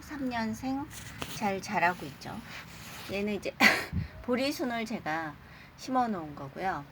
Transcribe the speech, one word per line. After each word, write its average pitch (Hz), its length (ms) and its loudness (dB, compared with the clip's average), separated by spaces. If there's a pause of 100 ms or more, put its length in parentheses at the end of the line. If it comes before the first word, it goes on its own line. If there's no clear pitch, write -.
삼 285 260 -2
년생 240 560 0 (520)
잘 196 220 2
자라고 175 460 4
있죠. - 320 -6 (720)
얘는 202 220 0
이제 185 240 -2
<laughs> - 640 4
보리순을 247 640 2
제가 160 480 -2 (420)
심어 254 320 2
놓은 160 280 -2
거고요. 151 560 -2